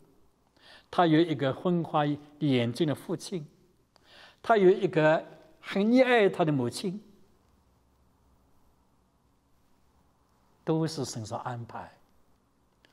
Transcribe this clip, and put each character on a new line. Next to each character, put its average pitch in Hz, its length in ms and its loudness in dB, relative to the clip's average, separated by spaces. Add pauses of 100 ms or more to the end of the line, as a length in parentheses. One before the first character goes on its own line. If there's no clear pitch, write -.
(920)
他 180 160 4
有 156 120 4
一 165 160 2
个 131 180 -2
昏 175 300 -2
花 156 220 -2 (360)
眼 123 320 0
睛 170 140 -2
的 139 80 -2
父 - 220 -8
亲， 151 300 -12 (960)
他 226 140 2
有 190 120 6
一 190 200 4
个 156 360 2 (360)
很 - 220 -4
溺 247 220 4
爱 233 240 4
他 180 160 0
的 156 60 2
母 127 180 0
亲， 190 320 -8 (3750)
都 160 220 -2
是 147 180 -8
神 117 200 -10
所 110 140 -12
安 120 260 -12
排 - 280 -18 (1000)